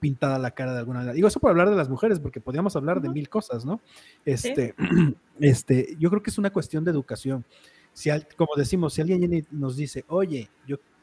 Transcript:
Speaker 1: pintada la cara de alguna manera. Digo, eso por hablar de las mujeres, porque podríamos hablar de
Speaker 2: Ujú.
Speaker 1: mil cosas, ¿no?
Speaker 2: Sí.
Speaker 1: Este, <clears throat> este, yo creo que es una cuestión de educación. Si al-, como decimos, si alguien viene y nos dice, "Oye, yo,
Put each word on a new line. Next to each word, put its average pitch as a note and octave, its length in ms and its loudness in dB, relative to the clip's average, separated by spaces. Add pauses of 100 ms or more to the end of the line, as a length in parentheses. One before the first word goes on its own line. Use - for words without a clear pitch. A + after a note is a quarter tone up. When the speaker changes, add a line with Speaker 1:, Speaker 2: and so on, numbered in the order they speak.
Speaker 1:
pintada C3+ 380 0
la B2 120 -2
cara B2+ 240 -6
de A#2+ 60 -4
alguna B2 180 -6
manera. B2 160 -4
Digo, F#3 140 6
eso - 120 -2
por B3+ 100 6
hablar F3+ 200 6
de G#3 60 4
las D3 120 0
mujeres, F3 320 0
porque C3+ 220 -10
podríamos E3 340 -2
hablar D#3+ 240 -2
de C#3 80 -4
Speaker 2:
Ujú. C3 60 -4
Speaker 1:
mil D3 160 -6
cosas, A#2+ 340 -4
¿no? F3+ 160 -4 (440)
Speaker 2:
Sí. C#3+ 80 2
Speaker 1:
Este, C3 440 -2
<clears throat> E3+ 640 0
este, C3 580 4
yo E3 120 2
creo G3+ 120 2
que A3 80 -6
es - 80 -6
una G3+ 140 0
cuestión D#3 320 -2
de F3 60 0
educación. C3 560 -4 (460)
Si - 180 -4
al-, D3 160 -2 (100)
como D#3+ 200 2
decimos, D3 380 0
si D#3+ 60 -2
alguien F3+ 200 2
viene F3 180 2
y D3+ 80 -4 (100)
nos C3+ 200 -4
dice, C#3+ 320 -8
"Oye, D#3+ 420 -2 (160)
yo, C#3 100 -6 (260)